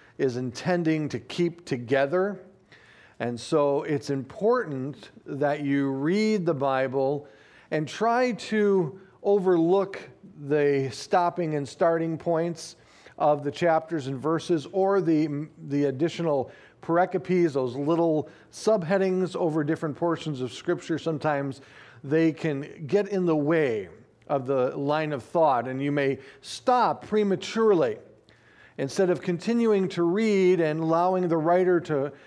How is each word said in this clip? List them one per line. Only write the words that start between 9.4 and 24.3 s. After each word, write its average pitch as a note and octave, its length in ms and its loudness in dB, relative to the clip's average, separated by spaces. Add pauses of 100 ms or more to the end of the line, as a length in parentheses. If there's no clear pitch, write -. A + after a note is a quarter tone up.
the C#3+ 440 2
stopping F3 640 0
and C#3+ 140 -4
starting E3 480 0
points E3+ 600 -4 (420)
of D3 260 2
the C#3+ 60 -2
chapters D#3+ 560 0
and C3+ 120 -6
verses, D#3 540 0
or F#3+ 300 2
the, D#3 440 0 (220)
the C#3+ 160 0
additional C#3+ 680 -2 (300)
pericopes, F3 720 2
those B2+ 240 -2
little D#3 540 0 (200)
subheadings F#3 840 0
over D#3+ 280 0
different D3+ 340 -4
portions D#3+ 420 -4
of B2 100 -6
Scripture. E3 480 -4
Sometimes C#3+ 600 -4 (420)
they D#3+ 300 2
can D3+ 540 -6
get G3 220 0
in F#3 180 0
the D#3+ 100 2
way C#3+ 540 0 (380)
of C3+ 180 -2